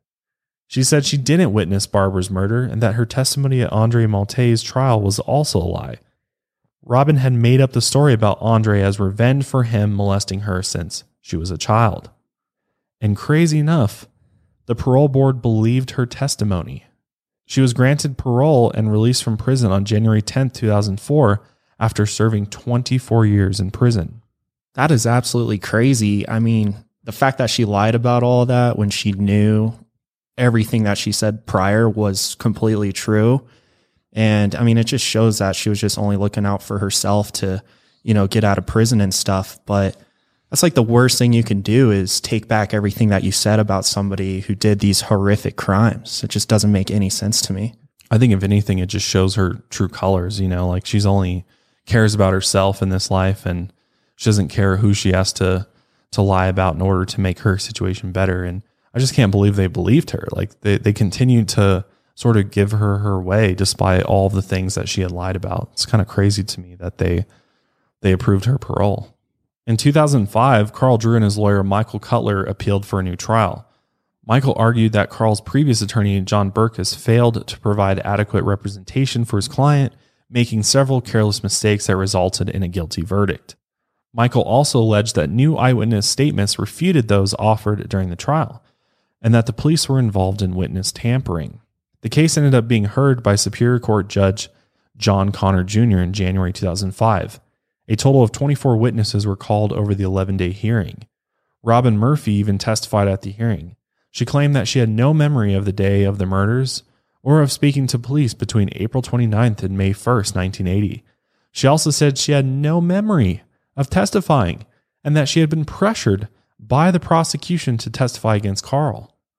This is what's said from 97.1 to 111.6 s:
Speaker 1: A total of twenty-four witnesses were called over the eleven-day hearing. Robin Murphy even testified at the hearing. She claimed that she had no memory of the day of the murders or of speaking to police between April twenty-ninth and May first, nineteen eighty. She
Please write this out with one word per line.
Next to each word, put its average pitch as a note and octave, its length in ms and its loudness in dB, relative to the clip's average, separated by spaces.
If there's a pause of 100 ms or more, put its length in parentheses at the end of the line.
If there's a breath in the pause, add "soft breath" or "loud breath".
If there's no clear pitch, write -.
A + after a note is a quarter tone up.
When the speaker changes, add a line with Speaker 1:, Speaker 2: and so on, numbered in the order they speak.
Speaker 1:
A A2 80 -2
total C3+ 260 4
of A2 100 4
twenty-four C#3 460 0
witnesses A2 480 0
were G2 100 -2
called G#2 380 -2
over G#2 220 -2
the G2 80 -2
eleven-day F#2+ 480 -2
hearing. G#2 560 -4 (560)
Robin A#2 340 2
Murphy A#2 360 0
even G2+ 240 0
testified G#2+ 500 -2
at F#2+ 160 -2
the G2 80 -10
hearing. G2+ 440 -6 (360)
She - 140 -4
claimed C#3+ 300 0
that A2+ 120 -2
she - 120 0
had A2+ 100 2
no A#2+ 240 2
memory C#3+ 400 2
of G2 120 0
the G2 60 -2
day G2 320 2
of G2 160 -2
the F#2+ 80 -2
murders A2 560 -2 (400)
or D3+ 180 4
of C#3 100 2
speaking C#3 360 0
to B2 100 -2
police B2 380 -2
between G#2 380 0
April A#2 280 -4
twenty-ninth A2+ 640 0
and F#2+ 120 -4
May G2 160 0
first, A2 440 -2
nineteen F#2 320 -4
eighty. G2 360 -2 (480)
She - 140 -2